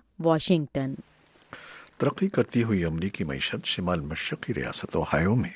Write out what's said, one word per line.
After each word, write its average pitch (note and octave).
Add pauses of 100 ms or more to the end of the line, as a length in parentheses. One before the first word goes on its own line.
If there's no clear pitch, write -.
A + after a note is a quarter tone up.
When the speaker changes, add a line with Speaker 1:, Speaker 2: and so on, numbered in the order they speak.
(200)
Speaker 1:
Washington۔ D#3 (1040)
Speaker 2:
ترقی C#3
کرتی B2
ہوئی G#2
امریکی E2+
معیشت -
شمال F2
مشرقی -
ریاست -
اوہایو E2
میں A2+